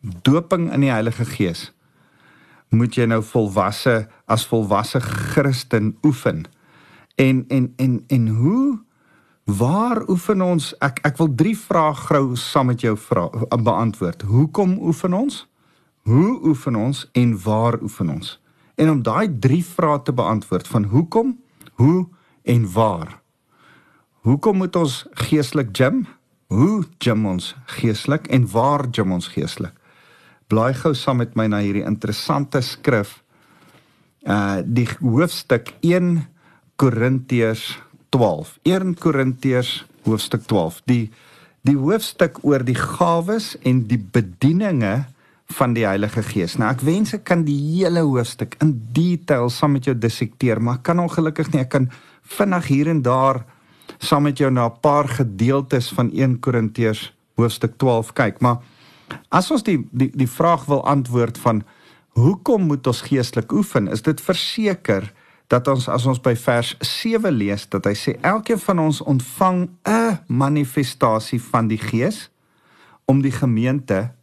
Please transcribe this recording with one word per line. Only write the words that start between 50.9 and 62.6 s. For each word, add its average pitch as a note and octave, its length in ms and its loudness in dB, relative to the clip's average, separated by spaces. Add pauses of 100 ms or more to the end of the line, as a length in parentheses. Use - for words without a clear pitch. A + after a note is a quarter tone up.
ongelukkig D#3+ 540 -2
nie. C#3 100 2
Ek B2+ 120 -6
kan B2+ 160 2 (320)
vinnig F3+ 440 -2
hier C#3+ 220 2
en D#3+ 140 0
daar B2+ 420 2 (540)
saam D3 240 0
met C#3+ 160 0
jou C#3 120 2
na B2 160 2
'n A#2 140 -6
paar C#3+ 280 4
gedeeltes B2 800 0
van A#2+ 240 0
een B2+ 280 0
Korintiërs A2 760 -2 (200)
hoofstuk - 440 0
twaalf A#2+ 340 2
kyk. A2 280 0
Maar A#2+ 180 2 (720)
as F3+ 220 0
ons C#4+ 120 0
die, F3 280 0
die, C3 240 0
die C3 160 0
vraag E3 340 2
wil C#3+ 200 0
antwoord B2 540 0
van A2 240 0 (460)
hoekom F#3+ 540 2